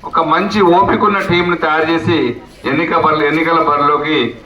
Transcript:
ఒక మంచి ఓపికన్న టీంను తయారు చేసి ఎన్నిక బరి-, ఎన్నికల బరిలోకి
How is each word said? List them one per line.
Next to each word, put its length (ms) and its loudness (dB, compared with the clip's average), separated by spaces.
ఒక 160 -2
మంచి 400 0
ఓపికన్న 580 2
టీంను 380 0
తయారు 340 0
చేసి 460 0
ఎన్నిక 340 -2
బరి-, 280 0
ఎన్నికల 360 0
బరిలోకి 720 0